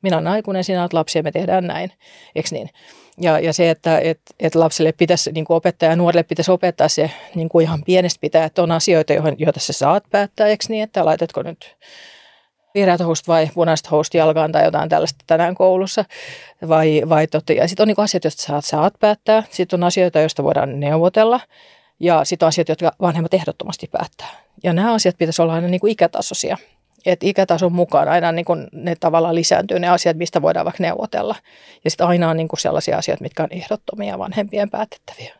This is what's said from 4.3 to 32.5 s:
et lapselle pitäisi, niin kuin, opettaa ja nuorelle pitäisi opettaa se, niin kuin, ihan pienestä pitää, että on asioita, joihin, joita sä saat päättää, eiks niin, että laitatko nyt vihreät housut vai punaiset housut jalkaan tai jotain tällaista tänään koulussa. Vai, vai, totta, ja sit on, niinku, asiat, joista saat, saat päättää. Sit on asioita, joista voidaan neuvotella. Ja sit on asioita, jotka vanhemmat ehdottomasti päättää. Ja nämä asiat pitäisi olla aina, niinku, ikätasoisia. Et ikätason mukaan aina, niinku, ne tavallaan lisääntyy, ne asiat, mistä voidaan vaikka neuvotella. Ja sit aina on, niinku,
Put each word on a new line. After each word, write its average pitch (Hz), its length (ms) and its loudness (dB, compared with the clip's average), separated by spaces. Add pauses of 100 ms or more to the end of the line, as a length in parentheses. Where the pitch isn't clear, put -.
et 160 140 -2
lapselle 160 380 2
pitäisi, 170 400 2
niin 156 120 -6
kuin, 165 120 2
opettaa 170 320 2
ja 165 80 4
nuorelle 175 260 4
pitäisi 165 280 -2
opettaa 180 380 2
se, 156 220 0 (240)
niin 165 140 -4
kuin, 165 140 4
ihan 160 220 -2
pienestä 180 360 0
pitää, 160 240 2
että 160 180 -2
on 170 100 0
asioita, 165 400 2
joihin, 151 260 0
joita 151 220 -2
sä - 120 -6
saat 156 380 0
päättää, 202 360 0
eiks 208 220 0
niin, 220 140 -4
että 208 220 -2
laitatko 160 380 -2
nyt - 340 -14 (1000)
vihreät 185 260 2
housut 165 280 -2
vai 160 260 4
punaiset 165 360 0
housut 151 240 0
jalkaan 156 380 2
tai 156 120 4
jotain 160 240 0
tällaista 160 380 -2
tänään 170 280 2
koulussa. 185 500 0 (640)
Vai, 156 400 2
vai, 160 180 4
totta, - 260 -2
ja 170 160 2
sit 185 120 -4
on, 214 80 4
niinku, 208 140 0
asiat, 208 220 -2
joista - 180 -4
saat, 147 220 -4
saat 151 360 0
päättää. 214 500 2
Sit - 220 -4
on 175 120 0
asioita, 175 360 2
joista 156 220 0
voidaan 139 380 0
neuvotella. 185 600 2 (600)
Ja 170 240 4
sit - 180 -2
on 165 60 4
asioita, 160 240 0
jotka 160 280 0
vanhemmat 165 340 0
ehdottomasti - 580 -6
päättää. - 360 -10 (340)
Ja 180 100 0
nämä 202 200 0
asiat 208 260 0
pitäisi 165 240 0
olla 165 120 0
aina, 170 140 -2
niinku, 180 180 0
ikätasoisia. - 680 -2 (500)
Et 180 160 0
ikätason 185 500 0
mukaan 170 360 2
aina, 170 240 2
niinku, 170 220 -2 (180)
ne 170 280 -6
tavallaan 165 340 2
lisääntyy, 196 440 0
ne 175 100 -2
asiat, 170 280 2
mistä 165 260 -4
voidaan 160 240 0
vaikka - 160 -6
neuvotella. 202 520 -4 (500)
Ja 156 60 0
sit - 100 -6
aina 170 300 2
on, 160 60 -2
niinku, 160 200 -6